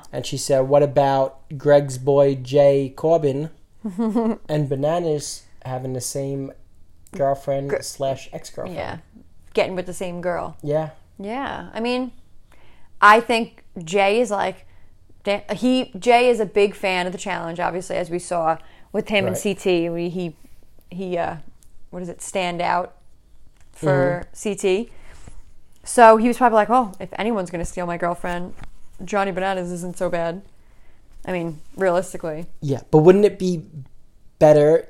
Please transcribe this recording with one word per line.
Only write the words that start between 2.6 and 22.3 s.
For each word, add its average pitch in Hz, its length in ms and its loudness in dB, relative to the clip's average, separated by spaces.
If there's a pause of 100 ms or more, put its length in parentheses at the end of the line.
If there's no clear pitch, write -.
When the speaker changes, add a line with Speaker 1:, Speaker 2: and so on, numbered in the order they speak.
Speaker 1:
Corbin, 156 540 0 (340)
Speaker 2:
<laughs> 185 140 -8 (500)
Speaker 1:
and 151 220 0
Bananas 151 760 -2 (220)
having 127 260 -6
the 127 80 -6
same 139 540 -6 (600)
girlfriend 139 560 -2
Speaker 2:
Gr-, 139 120 -2
Speaker 1:
slash - 500 -6
ex-girlfriend?" - 460 -12
Speaker 2:
Yeah. - 200 -8 (560)
Getting 190 220 0
with 180 120 -6
the 180 60 -10
same 175 280 -8
girl. 170 420 -6
Speaker 1:
Yeah. 151 280 -2 (260)
Speaker 2:
Yeah. 208 560 -8
I 220 80 -8
mean, 247 320 -4 (880)
I 208 180 10
think 233 460 -2 (180)
Jay 196 380 2
is 214 100 -2
like, 190 340 -4 (600)
da-, 202 160 -2 (120)
he, 254 460 0
Jay 240 300 6
is 233 100 2
a 220 60 0
big 202 300 2
fan 185 320 -2
of 185 40 -6
the 190 60 -10
challenge, 170 420 -6
obviously, 170 380 -4
as 170 120 -4
we 170 100 -4
saw 165 380 -2 (360)
with - 160 -4
him 202 160 2
and 185 100 -2
Speaker 1:
Right. - 60 -8
Speaker 2:
C 202 120 -2
T. 175 360 0
We, 170 180 -4
he, 175 280 -8 (540)
he, 180 280 -8
uh, 170 200 -4 (520)
what 180 140 -12
is 180 60 -10
it, - 120 -14
stand 175 400 -4